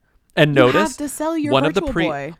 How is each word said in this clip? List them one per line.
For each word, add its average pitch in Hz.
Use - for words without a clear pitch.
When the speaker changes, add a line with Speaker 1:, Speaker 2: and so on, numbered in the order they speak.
Speaker 1:
And 151
Speaker 2:
You 135
have 127
Speaker 1:
notice 311
Speaker 2:
to 294
sell 320
your 294
Speaker 1:
one 269
of 302
the 196
Speaker 2:
Virtual 285
Speaker 1:
pre-, 170
Speaker 2:
Boy. 143